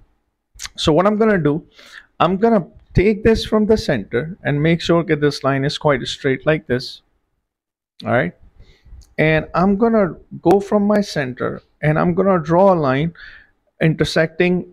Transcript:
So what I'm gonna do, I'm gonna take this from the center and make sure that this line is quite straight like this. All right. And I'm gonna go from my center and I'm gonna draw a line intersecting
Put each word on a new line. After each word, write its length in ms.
So 160
what 140
I'm 100
gonna 220
do, 280
I'm 160
gonna 300
take 320
this 220
from 180
the 140
center 680
and 180
make 200
sure 220
that 180
this 200
line 220
is 140
quite 280
straight 380
like 220
this. 340
All 100
right. 200
And 360
I'm 220
gonna 400
go 180
from 260
my 180
center 600
and 160
I'm 160
gonna 240
draw 340
a 60
line 340
intersecting 920